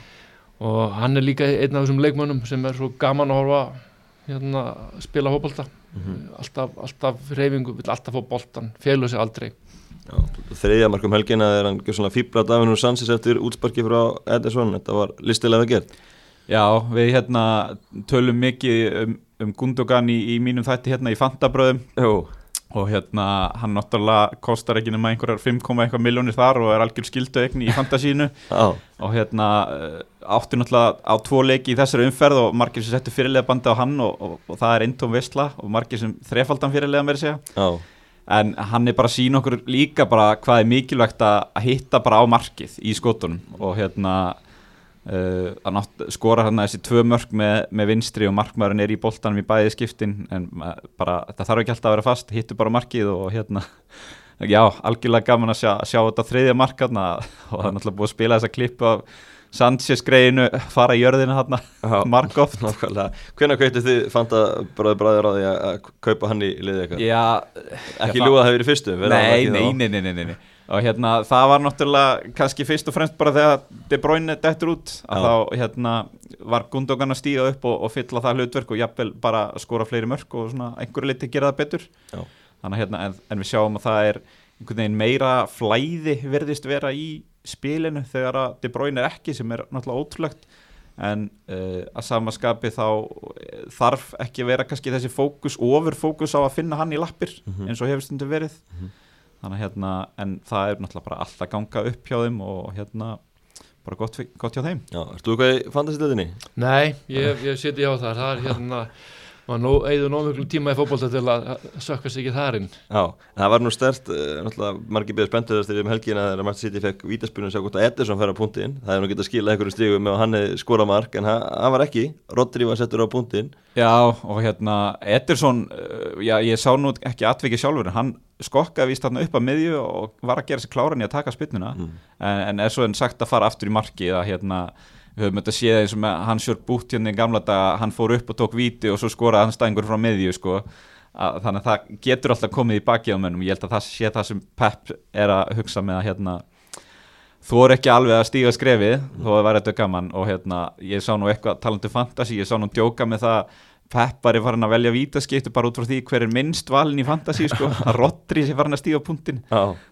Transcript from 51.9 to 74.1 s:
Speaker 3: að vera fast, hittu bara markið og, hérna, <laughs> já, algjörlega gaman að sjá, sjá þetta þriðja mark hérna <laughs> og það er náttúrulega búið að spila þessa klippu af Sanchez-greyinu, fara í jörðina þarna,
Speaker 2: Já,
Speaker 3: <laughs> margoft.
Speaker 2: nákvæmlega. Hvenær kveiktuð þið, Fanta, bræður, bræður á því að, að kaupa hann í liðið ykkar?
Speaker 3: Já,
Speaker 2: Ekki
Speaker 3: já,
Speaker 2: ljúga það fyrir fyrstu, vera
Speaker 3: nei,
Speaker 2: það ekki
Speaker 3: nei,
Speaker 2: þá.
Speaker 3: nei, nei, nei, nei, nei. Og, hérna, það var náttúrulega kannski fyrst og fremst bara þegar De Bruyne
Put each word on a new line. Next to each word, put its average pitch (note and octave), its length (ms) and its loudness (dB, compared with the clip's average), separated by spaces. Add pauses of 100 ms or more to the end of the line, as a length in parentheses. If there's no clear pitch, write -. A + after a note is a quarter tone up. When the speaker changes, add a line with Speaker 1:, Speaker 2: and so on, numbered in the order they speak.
Speaker 3:
að G#2+ 60 4
vera G#2+ 100 0
fast, A#2+ 240 0
hittu A2 240 -6
bara A2 160 0
markið A#2 400 -2
og, F#2+ 220 -4
hérna, G#2 320 -6 (400)
<laughs> - 500 -4
já, G#2+ 80 10 (160)
algjörlega A#2 480 0
gaman A#2 240 4
að A2 140 -4
sjá, G#2+ 80 4 (100)
sjá - 160 -2
þetta A2+ 320 2
þriðja B2+ 240 4
mark B2+ 240 2
hérna G#2+ 300 0 (220)
<laughs> - 200 -20
og G#2 60 -6
það G2 100 -2
er G2 100 -2
náttúrulega G2 220 -6
búið G#2+ 120 -2
að - 40 -16
spila A2+ 240 4
þessa A2 160 -4
klippu B2 380 0
af - 340 -6 (260)
Sanchez-greyinu, B2+ 920 4 (240)
fara B2 260 4
í A#2 80 4
jörðina C3 320 4
þarna, C3 240 0 (200)
Speaker 2:
Já, A2 180 0 (100)
Speaker 3:
<laughs> A#2+ 80 2
margoft. C#3+ 480 2
Speaker 2:
nákvæmlega. G#2 480 -4 (220)
Hvenær C#3+ 260 2
kveiktuð B2 300 2
þið, B2+ 180 6
Fanta, A2+ 360 2 (260)
bræður, G#2+ 320 0
bræður G#2 260 4
á G#2 60 2
því G2 100 0
að, F#2+ 160 0
að F#2 300 -6 (100)
kaupa G#2+ 320 0
hann G#2+ 160 -2
í F#2+ 80 -2
liðið F#2 300 -4
ykkar? F2 180 -6
Speaker 3:
Já, A2+ 200 2 (720)
Speaker 2:
Ekki A2 240 0
Speaker 3:
já, B2+ 40 4
Speaker 2:
ljúga C3+ 200 8
það B2 80 6
fyrir A#2+ 160 2
fyrstu, C3+ 260 2
vera F#2+ 160 0
Speaker 3:
nei, A#2 160 6
Speaker 2:
það A#2 80 6
ekki A#2+ 160 4
Speaker 3:
nei, G2+ 80 0
Speaker 2:
þá. A#2+ 140 2
Speaker 3:
nei, B2+ 160 0
nei, G#2 120 -2
nei, F#2 140 -4
nei, E2+ 160 -6
nei. E2 60 -12 (320)
Og, F#2 100 0
hérna, A2+ 340 0 (120)
það C3 240 6
var C#3+ 160 6
náttúrulega C#3 720 2
kannski C#3 340 -2
fyrst D#3 240 -2
og - 20 -4
fremst D#3 240 -2
bara D3 160 4
þegar D3 300 4 (220)
De C#3+ 120 0
Bruyne D#3 400 0